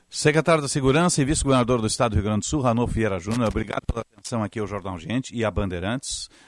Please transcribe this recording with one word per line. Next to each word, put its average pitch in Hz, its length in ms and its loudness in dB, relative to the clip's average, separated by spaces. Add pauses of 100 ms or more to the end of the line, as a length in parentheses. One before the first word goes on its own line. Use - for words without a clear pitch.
Secretário 151 520 2
da 139 60 -4
Segurança 143 540 2
e 135 40 4
vice-governador 127 560 2
do 110 60 0
Estado 120 240 0
do 101 40 -4
Rio 95 80 2
Grande 104 160 0
do 95 60 -4
Sul, 151 160 -2
Ranolfo 120 320 2
Vieira 98 260 0
Júnior, 110 300 0
obrigado 101 360 -4
pela 117 160 -4
atenção 110 420 -6
aqui 104 160 -6
ao 104 80 -4
Jornal 92 300 -8
Gente 101 380 -6
e 117 80 -2
à 104 80 0
Bandeirantes. 98 760 -4 (180)